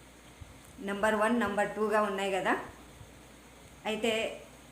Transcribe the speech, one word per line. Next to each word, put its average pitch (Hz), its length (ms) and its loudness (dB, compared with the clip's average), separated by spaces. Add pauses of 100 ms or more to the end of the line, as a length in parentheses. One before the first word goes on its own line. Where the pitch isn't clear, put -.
(880)
నెంబర్ 202 320 2
వన్, 226 200 4
నెంబర్ 202 360 2
టూగా 214 220 2 (100)
ఉన్నాయి 196 280 -2
కదా. 185 160 2 (1400)
అయితే 220 240 0 (600)